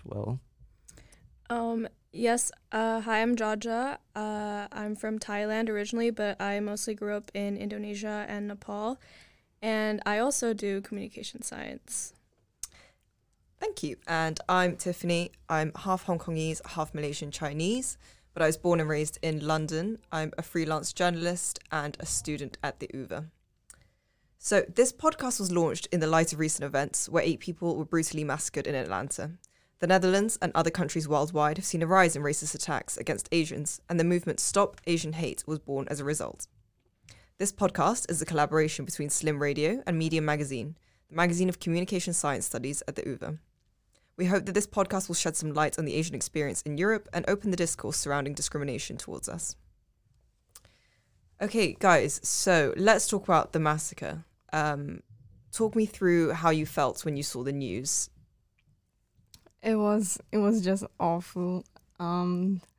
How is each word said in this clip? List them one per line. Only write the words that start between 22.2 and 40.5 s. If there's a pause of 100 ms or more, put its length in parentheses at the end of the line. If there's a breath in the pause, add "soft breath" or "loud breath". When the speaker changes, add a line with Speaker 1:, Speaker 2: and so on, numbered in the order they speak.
Speaker 3:
at
the
uva. (1120 soft breath)
So (100)
this
podcast
was
launched
in
the
light
of
recent
events
where
eight
people
were
brutally
massacred
in
Atlanta. (480 soft breath)
The
Netherlands
and
other
countries
worldwide
have
seen
a
rise
in
racist
attacks
against
Asians,
and
the
movement
Stop
Asian
Hate
was
born
as
a
result. (920 soft breath)
This
podcast
is
a
collaboration
between
Slim
Radio
and
Medium
Magazine, (320)